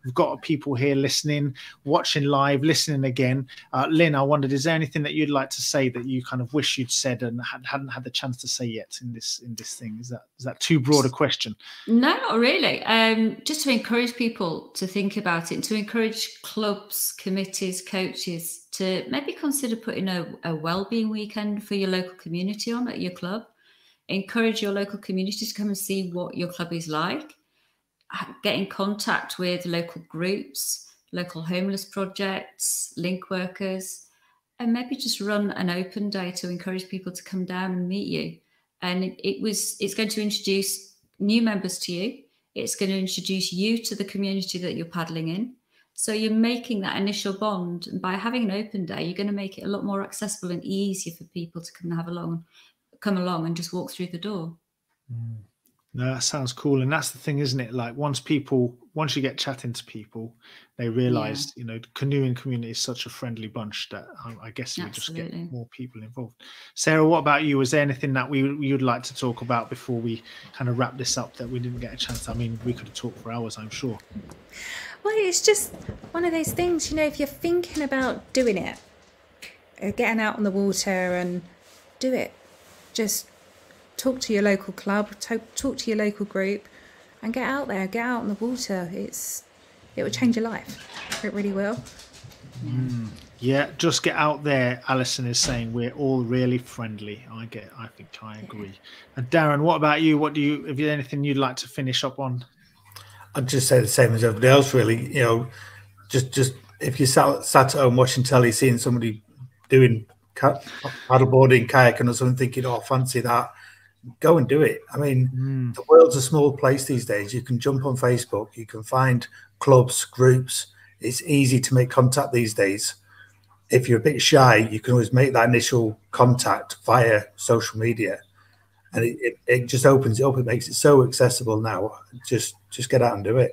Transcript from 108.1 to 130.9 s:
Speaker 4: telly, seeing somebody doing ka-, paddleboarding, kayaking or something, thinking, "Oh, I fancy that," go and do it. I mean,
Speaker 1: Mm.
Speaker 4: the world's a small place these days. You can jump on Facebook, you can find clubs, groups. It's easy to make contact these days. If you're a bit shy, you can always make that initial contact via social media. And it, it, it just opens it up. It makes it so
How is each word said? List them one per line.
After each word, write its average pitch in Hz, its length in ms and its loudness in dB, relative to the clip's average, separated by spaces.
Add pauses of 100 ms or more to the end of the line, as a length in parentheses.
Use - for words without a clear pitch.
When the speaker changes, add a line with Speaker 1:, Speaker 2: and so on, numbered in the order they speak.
Speaker 4:
telly, 123 260 6
seeing 120 280 4
somebody 117 440 0 (460)
doing 120 380 8 (280)
ka-, 143 240 2 (480)
paddleboarding, 127 640 8
kayaking 123 400 6
or 120 60 2
something, 127 220 2
thinking, 123 280 0
"Oh, 120 160 -2
I - 40 -18
fancy 127 360 0
that," 120 320 2 (640)
go 160 200 8
and 127 100 4
do 147 140 6
it. 143 180 4 (120)
I - 60 -6
mean, 131 360 4
Speaker 1:
Mm. 127 400 -2
Speaker 4:
the 123 140 -10
world's 160 280 10
a 131 60 2
small 143 340 4
place 139 300 2
these 117 180 0
days. 101 300 -4
You 120 80 -2
can 120 160 -2
jump 135 260 0
on 131 120 0
Facebook, 120 600 0
you 113 100 -12
can - 160 -12
find 131 440 2 (320)
clubs, 127 460 6
groups. 127 640 4 (320)
It's 123 220 -4
easy 135 380 4
to 131 140 -2
make 127 160 6
contact - 420 4
these 117 220 2
days. 98 400 0 (760)
If 127 200 4
you're 117 120 6
a - 20 -10
bit 151 180 2
shy, 127 360 8
you 110 240 2
can 123 120 0
always 120 200 4
make 131 220 6
that 117 140 6
initial 117 520 2 (100)
contact - 720 4
via 113 400 6 (120)
social 110 420 2
media. 110 420 -2 (720)
And 117 120 0
it, 117 160 -2
it, 120 260 -2
it 123 200 4
just 131 200 2
opens 127 320 6
it 131 60 4
up. 131 140 4
It 120 80 2
makes 117 200 -2
it - 80 -10
so 143 300 8